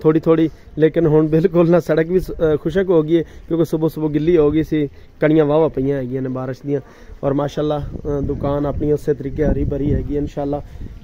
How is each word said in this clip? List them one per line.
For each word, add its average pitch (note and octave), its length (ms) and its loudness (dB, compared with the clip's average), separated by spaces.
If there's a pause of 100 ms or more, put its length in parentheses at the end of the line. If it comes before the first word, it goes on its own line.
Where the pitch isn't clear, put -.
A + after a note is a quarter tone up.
थोड़ी D#3 140 4
थोड़ी, D#3+ 300 2 (280)
लेकिन D#3+ 280 2
हुण D#3 220 4
बिल्कुल E3 420 2
ना F3 100 4
सड़क D#3+ 280 0
भी, F#3 120 2
अ, D#3 360 -2
खुशक F3 340 -2
हो E3 140 4
गई D#3 100 -2
है, E3 100 4 (240)
क्योंकि E3 180 4
सुबह D#3+ 220 0
सुबह D#3 200 -2
गिल्ली D3+ 280 2
हो D3 160 4
गई D3+ 120 0
सी, D3 240 -2 (340)
कणियां D3+ 260 4
वाहवा D3+ 200 2
पईयां C3+ 320 -2
हैगियां B2+ 240 -6
ने C3 60 -6
बारिश C3 360 -8
दियां। C#3 160 -2 (420)
और C#3 100 0
माशाअल्लाह, D3 500 -2
अ, C#3+ 380 -6
दुकान C#3+ 440 -4
अपनी D3 260 -2
उस D3 180 -2
तरीके C3+ 340 -4
हरी C#3 200 0
भरी C#3+ 260 -2
हैगी C3 280 -2
इंशाअल्लाह। C#3+ 440 -6 (420)